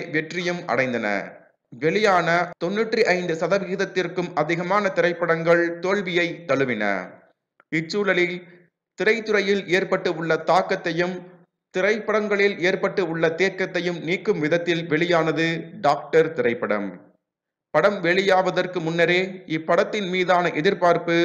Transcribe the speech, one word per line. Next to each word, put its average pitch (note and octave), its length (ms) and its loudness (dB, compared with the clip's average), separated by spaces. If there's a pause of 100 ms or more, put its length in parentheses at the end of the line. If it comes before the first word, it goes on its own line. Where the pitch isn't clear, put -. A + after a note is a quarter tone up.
வெற்றியும் E3 580 -4
அடைந்தன. A#2+ 400 -2 (680)
வெளியான F3 540 2 (300)
தொண்ணூற்றி G#3 460 0
ஐந்து F3+ 300 0
சதவிகிதத்திற்கும் F3+ 1000 -2
அதிகமான F3 560 0
திரைப்படங்கள் E3+ 760 2 (160)
தோல்வியை F3+ 480 0 (180)
தழுவின. B2+ 380 0 (920)
இச்சூழலில் F3+ 640 0 (600)
திரைத்துறையில் G3+ 680 -2
ஏற்பட்டு F3+ 480 -2
உள்ள D#3+ 200 -2
தாக்கத்தையும் F3 800 0 (580)
திரைப்படங்களில் G#3 840 0
ஏற்பட்டு F#3 500 0
உள்ள E3 180 0
தேக்கத்தையும் F3 760 -2
நீக்கும் F#3+ 360 -2
விதத்தில் E3 480 0
வெளியானது D#3+ 600 2 (340)
டாக்டர் D3+ 520 2
திரைப்படம். A2 520 0 (880)
படம் G3 300 4
வெளியாவதற்கு F#3 760 2
முன்னரே E3+ 380 2 (300)
இப்படத்தின் F3 640 0
மீதான F3+ 440 2
எதிர்பார்ப்பு E3+ 720 2